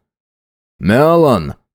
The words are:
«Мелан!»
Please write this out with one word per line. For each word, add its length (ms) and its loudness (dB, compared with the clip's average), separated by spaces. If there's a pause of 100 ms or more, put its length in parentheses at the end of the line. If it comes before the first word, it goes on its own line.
(800)
«Мелан!» 760 0 (200)